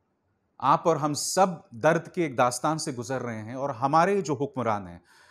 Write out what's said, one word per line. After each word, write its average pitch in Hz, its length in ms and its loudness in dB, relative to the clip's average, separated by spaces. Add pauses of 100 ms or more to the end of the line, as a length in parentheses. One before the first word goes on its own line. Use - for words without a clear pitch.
(600)
आप 156 260 4
और 160 100 4
हम 147 160 -2
सब 185 600 0
दर्द 160 340 2
के 175 180 -2
एक 135 100 -6
दास्तान 135 420 0
से 151 160 -6
गुजर 120 280 -6
रहे 113 200 -8
हैं 117 140 -12
और 139 160 -4
हमारे 160 500 4
जो 151 140 -2
हुक्मरान 113 520 -2
हैं, 87 160 -16 (280)